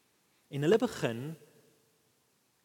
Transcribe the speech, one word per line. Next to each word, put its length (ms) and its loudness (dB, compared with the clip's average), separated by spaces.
En 80 -4
hulle 160 6
begin 580 -2